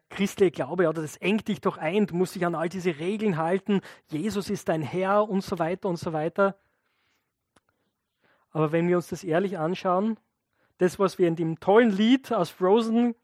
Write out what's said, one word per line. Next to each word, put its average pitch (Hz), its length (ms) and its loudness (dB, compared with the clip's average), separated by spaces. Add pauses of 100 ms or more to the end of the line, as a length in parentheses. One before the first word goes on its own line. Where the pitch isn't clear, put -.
christliche 196 420 0
Glaube, 160 380 0
oder 160 120 -4
das - 160 -10
engt 202 300 -2
dich 196 140 -4
doch - 160 -2
ein, 185 300 0
du 170 80 -8
musst 180 200 -2
dich 180 100 -2
an 170 100 -2
all 165 140 -4
diese 175 280 -4
Regeln 196 400 -4
halten, 185 440 0 (260)
Jesus 196 420 -4
ist 196 180 -6
dein 160 140 -2
Herr“ 190 480 0
und 190 120 0
so 180 180 -6
weiter 180 300 -2
und 170 80 -2
so - 140 -6
weiter. 175 460 0 (1900)
Aber 156 220 0
wenn 170 160 2
wir 175 80 4
uns 175 140 -2
das 180 140 -10
ehrlich 185 340 -2
anschauen, 185 640 0 (580)
das, 180 200 0
was 190 220 0
wir 180 80 4
in 165 80 0
dem 160 240 -2
tollen 220 320 6
Lied 226 420 2
aus 185 160 0
Frozen 226 760 2